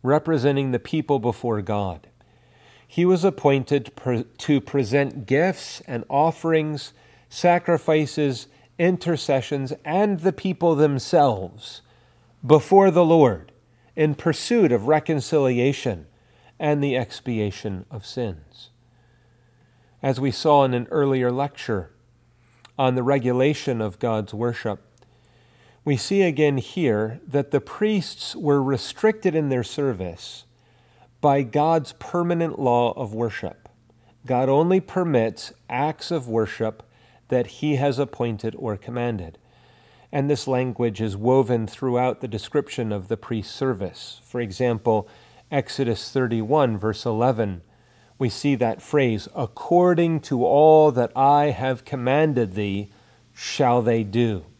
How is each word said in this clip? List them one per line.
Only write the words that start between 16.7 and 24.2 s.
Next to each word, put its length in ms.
the 140
expiation 960
of 160
sins. 640
As 160
we 120
saw 340
in 80
an 180
earlier 400
lecture 600
on 160
the 80
regulation 800
of 160
God's 340